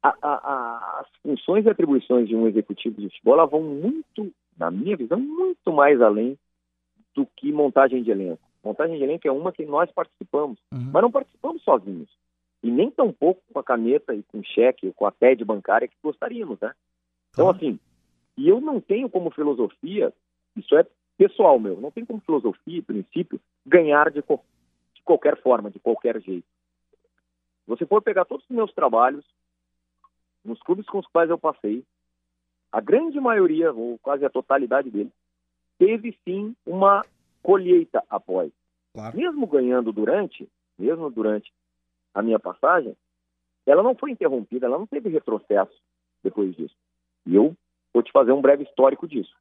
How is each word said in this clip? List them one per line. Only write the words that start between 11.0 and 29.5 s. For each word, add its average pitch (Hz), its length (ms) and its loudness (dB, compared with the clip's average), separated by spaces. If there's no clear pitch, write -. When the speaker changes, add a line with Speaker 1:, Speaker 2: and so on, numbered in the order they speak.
Speaker 1:
não 233 100 2
participamos 277 520 -6
sozinhos. 190 460 -2
E 120 80 -4
nem 151 220 0
tão 247 220 0
pouco 180 280 -2
com 143 60 -6
a 131 40 -10
caneta 123 500 -2
e 104 100 -8
com 104 200 -14
cheque, 117 440 0
ou 90 60 -8
com - 120 -4
a 98 60 0
ted 120 340 2
bancária 107 420 -2
que - 160 -16
gostaríamos, 170 560 -8
né? 113 140 -8
Então, 147 140 2
Speaker 2:
Claro. 185 120 2
Speaker 1:
assim, 147 220 -4
e 143 120 2
eu 214 100 6
não 285 220 -4
tenho 240 260 -4
como 180 220 -4
filosofia, 147 840 -4
isso - 200 0
é 165 100 6
pessoal 175 440 6
meu, 98 200 -6
não 135 120 -10
tenho 233 160 -14
como 220 140 -10
filosofia 147 580 -4
e - 20 -12
princípio - 580 -8
ganhar 151 440 6
de 147 140 -6
co-, - 200 -2
de - 80 -20
qualquer 151 380 2
forma, 107 280 2
de 98 100 -20
qualquer 113 420 -2
jeito. 92 260 -10
Se - 40 -20
você 120 180 -6
for 208 160 2
pegar 190 240 0
todos 269 240 -12
os - 60 -
meus 220 180 -2
trabalhos, 131 500 2